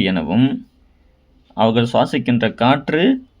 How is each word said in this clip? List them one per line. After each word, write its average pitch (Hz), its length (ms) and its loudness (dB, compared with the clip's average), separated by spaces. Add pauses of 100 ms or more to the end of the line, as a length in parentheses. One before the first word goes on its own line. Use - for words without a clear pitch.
எனவும், 95 460 0 (1040)
அவர்கள் 113 380 0
சுவாசிக்கின்ற 120 640 0
காற்று 139 480 0 (380)